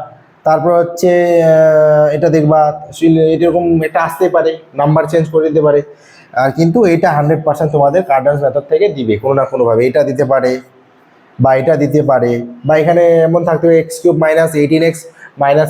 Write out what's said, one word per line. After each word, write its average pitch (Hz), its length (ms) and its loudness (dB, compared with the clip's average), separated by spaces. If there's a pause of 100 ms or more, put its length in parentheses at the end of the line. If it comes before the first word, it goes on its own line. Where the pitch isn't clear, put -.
(480)
তারপর 160 240 0 (100)
হচ্ছে, 170 300 -2 (300)
আহ, 156 760 2
এটা 160 200 0
দেখবা, 156 260 2 (360)
শিল-, 160 360 2
এরকম 170 300 0 (240)
এটা 175 200 -4
আসতে - 180 -4 (100)
পারে, 160 160 0 (300)
নাম্বার 156 300 0
চেঞ্জ 165 220 0
করে 156 160 2
দিতে 156 180 0
পারে, 147 160 2
আহ, - 760 -8
কিন্তু 165 220 0 (140)
এটা 165 240 0
হান্ড্রেড 151 280 0
পার্সেন্ট 151 300 -2
তোমাদের 143 340 2
Cardan's 139 360 0
method 139 260 -2
থেকে 160 140 2 (120)
দিবে 110 260 -2
কোনো 135 160 -2
না 131 120 0
কোনোভাবে। 117 380 0
এটা 143 200 0
দিতে 135 220 -2
পারে 127 200 0 (920)
বা 131 160 4
এটা 160 140 0 (100)
দিতে 143 260 0
পারে, 120 220 0 (360)
বা 151 140 2
এখানে 170 220 2 (240)
এমন 170 200 0
থাকতে 160 200 -2
পারে 165 160 4
এক্স 160 180 -12
কিউব 170 140 2 (100)
মাইনাস 160 260 0 (100)
এইটিন 156 280 0
এক্স 165 120 -8 (420)
মাইনাস 147 260 0